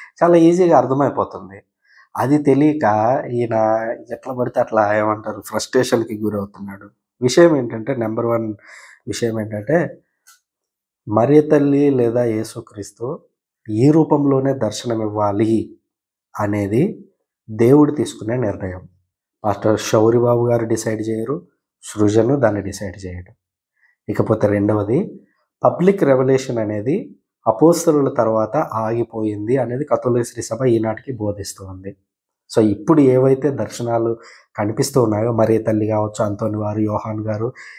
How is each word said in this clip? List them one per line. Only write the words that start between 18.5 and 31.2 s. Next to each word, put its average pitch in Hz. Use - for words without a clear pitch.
పాస్టర్ 107
శౌరిబాబు 120
గారు 117
డిసైడ్ 110
చేయరు, 120
సృజను 110
దాన్ని 107
డిసైడ్ 95
చేయడు. 90
ఇకపోతే 110
రెండవది, 104
పబ్లిక్ 180
రెవల్యూషన్ 131
అనేది 110
అపోస్తలుల 151
తర్వాత 110
ఆగిపోయింది 110
అనేది 123
కథోలిక 120
శ్రీ 117
సభ 117
ఈనాటికి 113
బోధిస్తూ 101